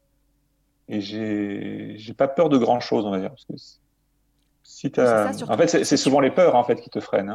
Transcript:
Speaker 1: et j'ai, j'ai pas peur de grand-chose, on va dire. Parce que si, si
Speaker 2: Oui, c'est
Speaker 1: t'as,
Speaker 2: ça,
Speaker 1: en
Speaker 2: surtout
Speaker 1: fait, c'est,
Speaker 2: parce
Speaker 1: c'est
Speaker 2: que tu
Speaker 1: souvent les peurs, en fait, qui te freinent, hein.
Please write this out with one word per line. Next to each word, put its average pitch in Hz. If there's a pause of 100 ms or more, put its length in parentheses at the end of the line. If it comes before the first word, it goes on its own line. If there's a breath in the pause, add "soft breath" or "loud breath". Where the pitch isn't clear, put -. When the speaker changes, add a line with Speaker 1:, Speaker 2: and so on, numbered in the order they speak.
(880)
Speaker 1:
et 110
j'ai, 104
j'ai 110
pas 139
peur 165
de 143
grand-chose, 120
on 104
va 95
dire. 98
Parce -
que -
si, - (880)
si -
Speaker 2:
Oui, 139
c'est -
Speaker 1:
t'as, 117
Speaker 2:
ça, 104
Speaker 1:
en 104
Speaker 2:
surtout -
Speaker 1:
fait, 170
c'est, 175
Speaker 2:
parce -
Speaker 1:
c'est 151
Speaker 2:
que -
tu -
Speaker 1:
souvent 135
les 131
peurs, 160
en 120
fait, 117
qui -
te -
freinent, 101
hein. 107